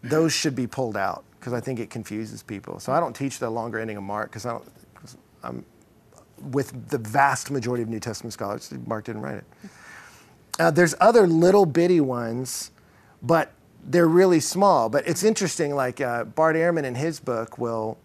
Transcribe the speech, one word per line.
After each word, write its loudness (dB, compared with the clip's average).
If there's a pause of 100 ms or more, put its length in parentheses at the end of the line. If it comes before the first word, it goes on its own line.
those 2
should -2
be -4
pulled -6
out, -4 (160)
'cause -8
I -4
think -8
it -10
confuses -10
people. -12
So -6
I 2
don't -4
teach -8
the -4
longer -6
ending -8
of -12
Mark, -8
'cause -12
I -6
don't, -16
'cause -20 (260)
I'm -12 (880)
with -6
the -2
vast -2
majority -4
of -6
New -6
Testament -10
scholars, -10 (140)
Mark -6
didn't -10
write -10
it. -16 (1160)
Uh, 6
there's 4
other 8
little 6
bitty 4
ones, -4 (500)
but 2 (320)
they're 4
really 6
small. 4
But 0
it's -2
interesting, 0
like, -2
uh, -2
Bart 2
Ehrman 2
in -6
his -4
book -6
will -4